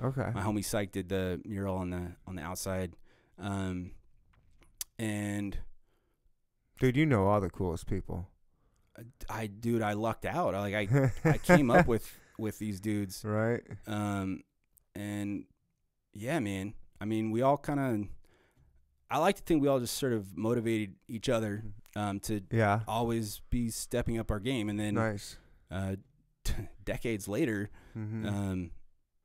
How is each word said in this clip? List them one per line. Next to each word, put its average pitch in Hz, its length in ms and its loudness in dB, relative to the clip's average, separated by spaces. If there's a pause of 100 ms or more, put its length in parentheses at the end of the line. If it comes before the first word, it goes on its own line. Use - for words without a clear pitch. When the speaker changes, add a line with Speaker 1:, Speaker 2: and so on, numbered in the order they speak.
Speaker 1:
Okay. 120 320 -2
Speaker 2:
My 98 80 -4
homie 104 220 0
Syke 104 300 -2
did 92 160 -4
the 92 340 0
mural 98 320 -2
on 92 140 -2
the, 90 260 -4 (100)
on 92 120 -8
the 80 40 -8
outside. 92 540 -4 (420)
Um, 95 540 -4 (1080)
and 104 580 -2 (1200)
Speaker 1:
Dude, 127 180 4
you 156 80 4
know 107 220 6
all 104 120 6
the 95 100 0
coolest 87 380 -4
people. 87 400 -4 (680)
Speaker 2:
I, 113 60 -16 (260)
I, 113 180 -4
dude, 113 340 0
I 104 120 2
lucked 110 320 -2
out. 104 300 0
I, 98 40 0
like, 101 320 0
I, 135 200 6 (120)
Speaker 1:
<laughs> - 60 -
Speaker 2:
I 139 80 4
came 151 340 8
up 170 160 8
with, 113 240 2 (260)
with 107 220 -4
these 104 220 -4
dudes. 104 420 -2
Speaker 1:
Right. 110 380 2 (260)
Speaker 2:
Um, 101 540 -2 (540)
and 101 500 -4 (680)
yeah, 120 260 -2
man. 101 340 -2 (260)
I 101 60 -6
mean, 110 260 0
we 113 100 2
all 139 160 4
kinda, 135 480 -2 (1040)
I 131 100 0
like 190 180 4
to - 60 -16
think 160 180 4
we 139 60 4
all 139 120 4
just 120 180 -4
sort 127 160 0
of 98 220 -2
motivated 110 600 0 (120)
each 113 220 -6
other, 107 340 0 (320)
um, 101 260 -2
to 107 200 -2 (100)
Speaker 1:
Yeah. 110 360 6
Speaker 2:
always 117 600 0
be 120 200 0
stepping 117 480 -2
up 113 140 -2
our 107 80 0
game. 110 280 0
And 104 120 0
then, 107 160 0
Speaker 1:
Nice. 110 420 -2 (340)
Speaker 2:
uh, 95 240 -2 (240)
<laughs> - 240 -20
t-, - 100 2 (300)
decades 110 440 -2
later, 107 420 0 (280)
Speaker 1:
Mm-hmm. 110 280 -4
Speaker 2:
um, 95 460 -2 (540)